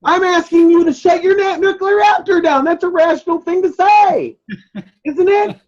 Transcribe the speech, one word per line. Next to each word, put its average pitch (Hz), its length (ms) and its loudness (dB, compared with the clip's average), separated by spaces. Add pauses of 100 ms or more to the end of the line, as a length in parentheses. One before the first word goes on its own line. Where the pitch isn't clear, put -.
I'm 359 180 0
asking 339 460 2
you 339 140 4
to 330 100 0
shut 339 300 0
your 381 140 2
na-, 392 200 -2
nuclear 381 400 -2
reactor 381 440 0
down. 285 240 0
That's 339 180 -2
a 359 60 -2
rational 339 500 -2
thing 349 220 -4
to 370 100 -2
say, 381 680 0 (340)
<laughs> - 340 -20
isn't 311 240 -2
it? 403 380 0